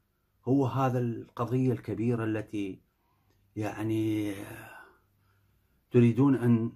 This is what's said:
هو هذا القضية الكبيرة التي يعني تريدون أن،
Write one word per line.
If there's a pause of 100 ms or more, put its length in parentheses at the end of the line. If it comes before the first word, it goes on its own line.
(440)
هو
هذا
القضية
الكبيرة
التي (720)
يعني (1600)
تريدون
أن،